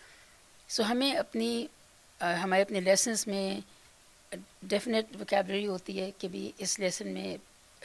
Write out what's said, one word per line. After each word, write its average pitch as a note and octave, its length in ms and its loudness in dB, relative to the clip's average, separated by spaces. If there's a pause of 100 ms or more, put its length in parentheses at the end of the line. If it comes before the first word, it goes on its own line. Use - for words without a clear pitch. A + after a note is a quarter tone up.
(720)
So, - 100 0
हमें B3 340 2
अपनी, A#3 540 0 (520)
अ, - 40 -4
हमारे F#3 380 4
अपने G3+ 180 0
lessons G3 480 4
में G3 340 -2 (1000)
definite A3 520 0
vocabulary G3 480 0
होती F#3+ 280 -4
है F#3+ 180 -4
कि G3 180 -8
भी G3 320 -6
इस F#3+ 180 -2
lesson G3 300 -2
में F#3+ 300 -6 (460)